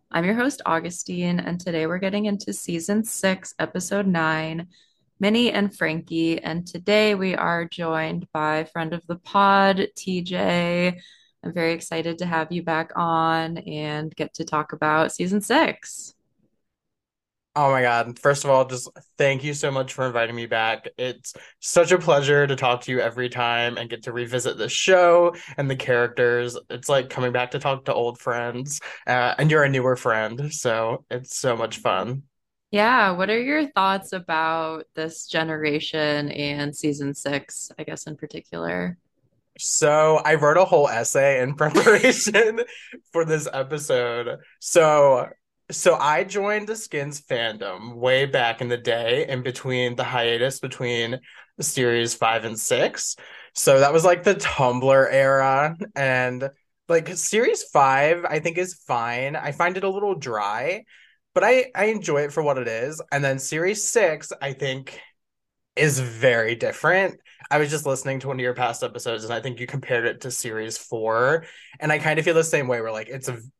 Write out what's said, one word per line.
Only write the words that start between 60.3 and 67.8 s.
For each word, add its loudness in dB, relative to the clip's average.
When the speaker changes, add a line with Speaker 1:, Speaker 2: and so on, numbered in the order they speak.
Speaker 2:
but 2
I, 4
I 0
enjoy 0
it -4
for -2
what 2
it -4
is. -6
And 0
then 0
series -2
six, 2
I -6
think, -8
is 2
very 2
different. 0
I 4
was 0
just -4